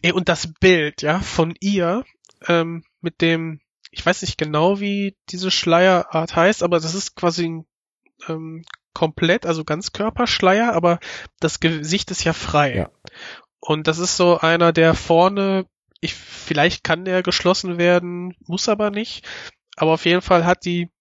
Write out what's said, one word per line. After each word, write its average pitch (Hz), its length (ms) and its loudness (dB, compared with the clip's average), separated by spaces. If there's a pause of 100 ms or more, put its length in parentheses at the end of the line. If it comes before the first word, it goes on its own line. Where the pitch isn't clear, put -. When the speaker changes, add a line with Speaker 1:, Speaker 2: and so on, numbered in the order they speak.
Speaker 1:
Ey, 170 120 0
und 180 160 0
das 165 300 -2
Bild, 165 420 4
ja, 151 180 0
von 170 400 -2
ihr, 196 440 0 (440)
ähm, 165 360 0 (180)
mit 170 200 -6
dem, 165 380 0 (320)
ich - 140 -12
weiß 180 160 0
nicht - 160 -6
genau, 160 420 0
wie 202 360 -4 (140)
diese 185 220 -4
Schleierart 170 840 2
heißt, 175 280 2
aber 175 160 2
das 160 160 -6
ist - 200 -8
quasi 175 340 -2
ein, 160 160 -10 (640)
ähm, 160 360 -10 (300)
komplett, 170 520 0
also 160 180 -2
Ganzkörperschleier, 202 1080 0
aber 175 260 2 (400)
das - 200 -2
Gesicht 160 520 -2
ist - 120 -6
ja 165 100 0
frei. 143 420 0
Speaker 2:
Ja. - 140 -2 (720)
Speaker 1:
Und 156 280 -4
das 160 120 -2
ist 175 180 -2
so 175 220 4
einer, 170 340 4
der 165 220 6
vorne, 190 680 2 (360)
ich, - 140 -6
vielleicht - 680 -2
kann 170 220 -2
der 185 180 0
geschlossen 180 540 0
werden, 175 560 0 (140)
muss 175 200 -4
aber 208 220 0
nicht, 208 360 -8 (520)
aber 156 160 2
auf 160 120 -2
jeden 175 160 4
Fall 175 240 4
hat 180 200 0
die 175 240 -2 (120)